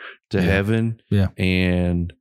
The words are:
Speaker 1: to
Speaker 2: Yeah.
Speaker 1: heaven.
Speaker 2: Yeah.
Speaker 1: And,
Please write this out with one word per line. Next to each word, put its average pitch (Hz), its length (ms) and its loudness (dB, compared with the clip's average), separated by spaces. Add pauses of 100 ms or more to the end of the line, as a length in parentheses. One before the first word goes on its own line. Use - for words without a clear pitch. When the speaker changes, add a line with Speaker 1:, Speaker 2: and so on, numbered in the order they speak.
(320)
Speaker 1:
to 104 80 0
Speaker 2:
Yeah. 92 40 2
Speaker 1:
heaven. 110 640 0
Speaker 2:
Yeah. 98 180 2 (100)
Speaker 1:
And, 90 840 0